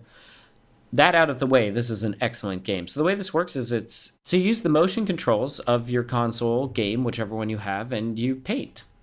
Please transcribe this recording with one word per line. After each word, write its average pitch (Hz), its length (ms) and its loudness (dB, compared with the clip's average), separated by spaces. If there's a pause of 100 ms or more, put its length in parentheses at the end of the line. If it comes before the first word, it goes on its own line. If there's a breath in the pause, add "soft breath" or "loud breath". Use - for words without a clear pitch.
(920 loud breath)
That 160 240 6
out 160 160 6
of 123 80 -6
the 135 80 0
way, 117 240 6
this 120 180 -2
is 104 140 -2
an 104 180 -2
excellent 98 420 -4
game. 90 240 -4
So - 120 -6
the 156 40 0
way 190 120 2
this 196 180 -6
works 175 220 -2
is 120 160 -4
it's, - 500 -4
so - 160 0
you 180 60 4
use 220 180 2
the 165 80 0
motion 185 380 2
controls 131 540 0
of 120 280 0
your 123 140 2
console 120 640 0
game, 117 360 -2
whichever 113 320 -4
one 110 140 -2
you 110 80 -2
have, 104 340 -4
and 113 280 -4
you 131 160 0
paint. - 480 -6 (200)